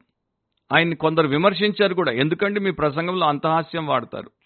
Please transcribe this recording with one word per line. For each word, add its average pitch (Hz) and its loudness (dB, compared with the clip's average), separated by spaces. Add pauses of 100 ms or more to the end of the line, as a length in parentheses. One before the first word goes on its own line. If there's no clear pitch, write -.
(720)
ఆయన్ని 165 2
కొందరు 160 2
విమర్శించారు 185 2
కూడా, 170 0
"ఎందుకంటే 165 0
మీ 196 0
ప్రసంగంలో 165 -2
అంత 147 0
హాస్యం 160 -2
వాడతారు?" 123 -4 (140)